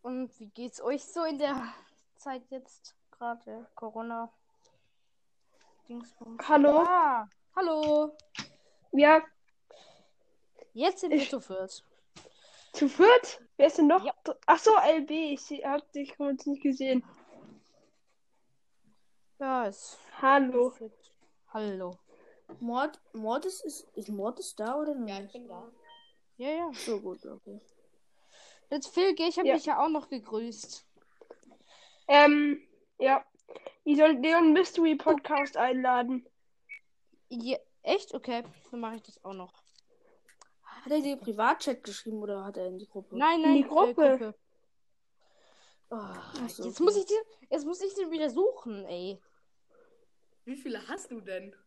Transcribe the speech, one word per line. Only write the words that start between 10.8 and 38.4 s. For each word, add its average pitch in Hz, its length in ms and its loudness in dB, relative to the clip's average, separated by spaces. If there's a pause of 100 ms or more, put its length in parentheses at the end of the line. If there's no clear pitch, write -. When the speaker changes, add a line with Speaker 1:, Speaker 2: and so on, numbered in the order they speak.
Speaker 1:
sind 349 100 -4
wir 302 80 2
Speaker 2:
Ich 277 100 -2
Speaker 1:
zu 254 120 -6
viert. 190 420 -12 (920)
Speaker 2:
Zu 285 160 0
viert? 453 520 6 (160)
Wer 285 100 8
ist 330 120 2
denn 302 100 6
noch? 359 160 4
Speaker 1:
Ja. - 100 -4 (320)
Speaker 2:
Ach 330 140 6
so, 440 160 8
L 311 240 4
B. 302 320 -4
Ich 269 80 -8
seh-, - 240 -12
hab 285 260 -4
dich 285 260 -10
kurz 285 300 -4
nicht 285 160 -6
gesehen. 262 420 0 (2250)
Speaker 1:
Ja, 262 260 -4
ist - 320 -12 (240)
Speaker 2:
Hallo. 254 480 4
Speaker 1:
perfekt. - 400 -20 (380)
Hallo. 190 500 -10 (600)
Speaker 3:
Mord-, 254 400 -6 (120)
Mortis 254 500 -6
ist, - 340 -14
ist 208 140 -14
Mortis 208 440 -10
da 233 220 -6
oder 302 180 -4
nicht? 226 180 -8
Speaker 4:
Ja, 196 120 -12
ich 202 80 -20
bin 247 160 -20
da. 185 200 -20 (680)
Speaker 1:
Ja, 254 120 -8
ja. 320 260 -6
Speaker 3:
So 220 260 -8
gut, - 260 -14
okay. 202 340 -20 (1080)
Speaker 1:
Jetzt 285 200 -8
Phil, 359 260 0
G, 330 140 -2
ich 330 100 -4
hab 359 80 0
Speaker 2:
Ja. 269 80 4
Speaker 1:
dich 302 100 -2
ja 302 140 -2
auch 294 100 0
noch 302 200 -4
gegrüßt. 226 760 -12 (1200)
Speaker 2:
Ähm, 294 580 6 (320)
ja. 262 260 2 (600)
Ich 294 120 2
soll 302 180 8
Leon 320 400 4
Mystery 330 420 2
Podcast 294 600 0
einladen. 254 720 0 (1000)
Speaker 1:
Ja, 240 300 -8 (240)
echt? - 300 -4
Okay, 240 300 -8 (300)